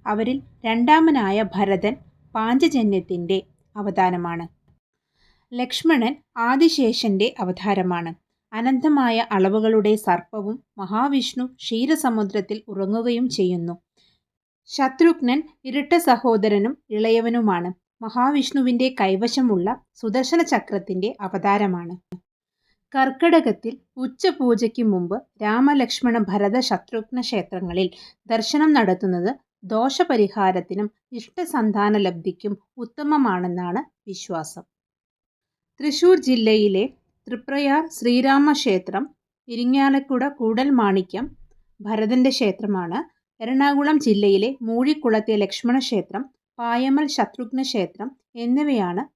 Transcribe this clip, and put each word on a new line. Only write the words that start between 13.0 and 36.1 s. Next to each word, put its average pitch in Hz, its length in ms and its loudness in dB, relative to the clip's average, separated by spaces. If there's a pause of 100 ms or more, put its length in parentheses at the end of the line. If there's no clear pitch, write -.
ചെയ്യുന്നു. 175 460 -2 (960)
ശത്രുഘ്നൻ 285 680 2 (260)
ഇരട്ട 277 320 -4
സഹോദരനും 226 760 2 (160)
ഇളയവനുമാണ്. 226 800 0 (320)
മഹാവിഷ്ണുവിന്റെ 254 920 0
കൈവശമുള്ള 208 720 0 (280)
സുദർശന 262 480 0
ചക്രത്തിന്റെ 196 640 -4 (120)
അവതാരമാണ്. 185 760 -2 (1000)
കർക്കടകത്തിൽ 269 800 2 (240)
ഉച്ചപൂജയ്ക്ക് 247 840 0
മുമ്പ് 190 340 0 (240)
രാമലക്ഷ്മണ 247 760 2 (100)
ഭരത 202 320 0
ശത്രുഘ്ന 233 600 -6
ക്ഷേത്രങ്ങളിൽ 185 680 -4 (420)
ദർശനം 285 440 0
നടത്തുന്നത് 185 580 0 (320)
ദോഷപരിഹാരത്തിനും 208 1200 0 (240)
ഇഷ്ടസന്താന 220 840 -2
ലബ്ധിക്കും 185 560 -4 (240)
ഉത്തമമാണെന്നാണ് 220 1040 -2 (260)
വിശ്വാസം. 175 560 -10 (1160)
തൃശൂർ 311 420 4